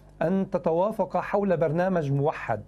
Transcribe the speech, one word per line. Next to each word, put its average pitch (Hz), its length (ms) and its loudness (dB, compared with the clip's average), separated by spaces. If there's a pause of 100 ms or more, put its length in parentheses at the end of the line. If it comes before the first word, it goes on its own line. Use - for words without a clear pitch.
(220)
أن 190 300 0
تتوافق 180 680 0
حول 190 400 0
برنامج 165 540 0
موحد. 139 560 -2